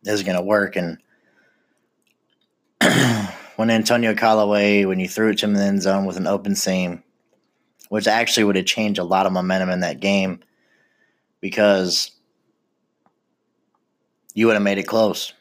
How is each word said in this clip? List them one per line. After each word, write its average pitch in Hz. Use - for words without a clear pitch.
It 98
isn't 98
gonna 90
work. 101
And 85
<clears throat> 113
when 113
Antonio 113
Callaway, 104
when 95
you 92
threw 110
it 104
to 110
him 104
in 101
the 101
end 98
zone 98
with 92
an 95
open 98
seam, 92
which 107
actually 113
would 101
have 90
changed 104
a 90
lot 95
of 95
momentum 92
in 92
that 85
game 95
because 98
you 110
would 113
have 104
made 98
it 92
close. 110